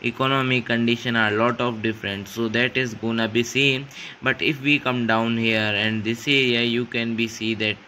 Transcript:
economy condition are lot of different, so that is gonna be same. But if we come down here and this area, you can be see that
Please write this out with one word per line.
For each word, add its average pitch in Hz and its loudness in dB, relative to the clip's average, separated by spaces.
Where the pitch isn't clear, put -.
economy 131 2
condition 117 2
are 110 2
lot 117 2
of 117 -2
different, 101 -4
so 117 -2
that 120 0
is 123 -2
gonna 113 -2
be 117 2
same. 135 0
But 131 -2
if 131 -2
we 143 2
come 123 0
down 113 2
here 113 2
and 107 0
this 113 -4
area, 127 4
you 120 0
can 117 -4
be 113 0
see 110 -4
that 104 0